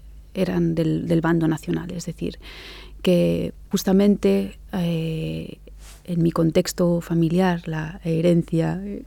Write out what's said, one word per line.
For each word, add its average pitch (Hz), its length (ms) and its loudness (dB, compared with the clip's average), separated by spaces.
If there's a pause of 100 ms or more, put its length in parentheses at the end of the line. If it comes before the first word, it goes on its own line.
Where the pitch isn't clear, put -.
(340)
eran 175 400 0
del, 160 340 0
del 170 120 4
bando 165 280 2
nacional, 165 420 -4
es 175 160 -8
decir, - 320 -8 (640)
que 170 500 2 (180)
justamente, 196 880 2 (140)
eh, 160 840 -4 (460)
en 170 180 0
mi 165 100 4
contexto 170 680 2
familiar, 170 680 2
la 160 380 -6
herencia, 165 760 2 (240)